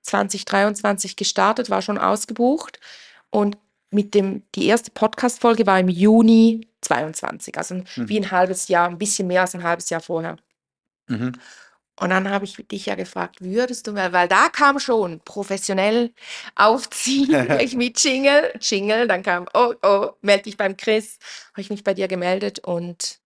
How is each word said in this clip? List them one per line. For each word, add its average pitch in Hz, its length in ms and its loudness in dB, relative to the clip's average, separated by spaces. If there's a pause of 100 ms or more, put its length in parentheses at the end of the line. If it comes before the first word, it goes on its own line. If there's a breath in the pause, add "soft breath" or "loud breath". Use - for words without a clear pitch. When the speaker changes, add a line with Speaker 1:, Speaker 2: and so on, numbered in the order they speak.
Speaker 1:
zweitausendzweiundzwanzig 202 1120 -2
gestartet, 214 540 0
war 196 120 0
schon 202 160 -4
ausgebucht. 233 800 -2 (520 loud breath)
Und 208 280 0 (320)
mit 202 240 0
dem, 196 280 0 (120)
die 196 120 -2
erste 226 260 0
Podcast-Folge 226 760 0
war 190 140 4
im 185 80 2
Juni 226 800 6 (140)
zweiundzwanzig, - 760 -6
also 165 160 -8
Speaker 2:
Mhm. 180 340 -8
Speaker 1:
wie 208 120 0
ein 190 100 -6
halbes 185 380 0
Jahr, 175 200 2
ein 175 100 -8
bisschen 202 280 -4
mehr 180 140 2
als 185 160 -2
ein 175 80 -12
halbes 175 260 -4
Jahr 165 100 -4
vorher. 165 360 -8 (720)
Speaker 2:
Mhm. 123 240 -4 (680 loud breath)
Speaker 1:
Und 185 120 -2
dann 190 200 0
habe 202 140 -2
ich 196 100 -14 (160)
dich 196 160 -10
ja 202 80 -4
gefragt, 185 460 -8
würdest 233 460 -4
du 214 60 -8
mal, 190 200 -4
weil 180 160 4
da 214 220 4
kam 277 280 4
schon 202 420 0
professionell 202 920 -2 (420 loud breath)
aufziehen, 262 800 2
Speaker 2:
<laughs> 135 260 2
Speaker 1:
ich 247 140 -2
mit 240 240 -2
Jingle, 277 640 2
Jingle, 214 480 0
dann 190 160 -2
kam, 180 280 -2
„Oh, 165 300 2
oh, 202 280 2 (100)
meld 202 260 2
dich 208 100 -12
beim 196 200 -2
Chris“, 214 420 -2 (340 loud breath)
habe 202 100 -12
ich 190 80 -14
mich 202 120 -6
bei 196 120 0
dir 190 120 -2
gemeldet 185 540 -4
und 175 640 -8